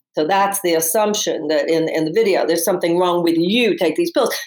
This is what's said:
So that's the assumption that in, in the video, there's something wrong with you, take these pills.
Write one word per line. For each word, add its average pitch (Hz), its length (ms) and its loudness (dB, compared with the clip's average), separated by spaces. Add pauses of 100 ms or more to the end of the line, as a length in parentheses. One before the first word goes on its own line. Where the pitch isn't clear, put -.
(140)
So 156 140 -2
that's 196 340 0
the 170 140 0
assumption 180 720 -2
that 151 200 0
in, 160 220 0
in 156 160 -2
the 156 80 -4
video, 202 320 2
there's 170 180 0
something 180 360 0
wrong 175 240 2
with 165 140 0
you, 208 380 2
take 160 200 0
these 170 160 -2
pills. - 240 0 (120)